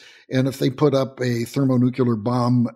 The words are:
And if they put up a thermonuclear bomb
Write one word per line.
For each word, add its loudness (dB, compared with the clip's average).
And 2
if -6
they 0
put 2
up -2
a -2
thermonuclear 0
bomb 0